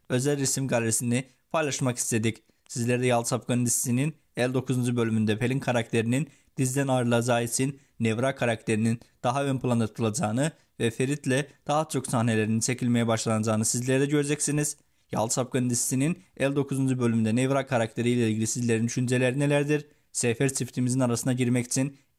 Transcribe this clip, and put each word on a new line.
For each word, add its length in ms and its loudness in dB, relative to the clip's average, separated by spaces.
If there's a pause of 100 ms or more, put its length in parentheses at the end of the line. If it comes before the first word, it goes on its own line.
özel 300 0
resim 280 -2
galerisini 580 0 (260)
paylaşmak 460 0
istedik. 400 0 (300)
Sizler 340 -2
de 60 2
Yalı 180 2
Çapkın 400 -2
dizisinin 500 -2 (220)
elli 160 0
dokuzuncu 420 0
bölümünde 440 0
Pelin 200 0
karakterinin 680 0 (300)
diziden 300 0
ayrılacağı 560 2
için 360 -2 (200)
Nevra 360 0
karakterinin 640 0 (240)
daha 200 0
ön 160 -2
plana 280 0
tutulacağını 640 -2 (280)
ve 120 0
Ferit'le 560 -2 (200)
daha 220 0
çok 180 -4
sahnelerinin 520 2
çekilmeye 480 0
başlanacağını 580 0
sizler 360 0
de 40 2
göreceksiniz. 720 -2 (340)
Yalı 180 -2
Çapkın 400 0
dizisinin 480 0 (200)
elli 180 0
dokuzuncu 440 0
bölümünde 360 2
Nevra 320 0
karakteriyle 640 0
ilgili 180 0
sizlerin 380 0
düşünceleri 540 0
nelerdir? 460 2 (260)
Sefer 420 0
çiftimizin 460 -2
arasına 340 0
girmek 320 0
için 320 -2 (220)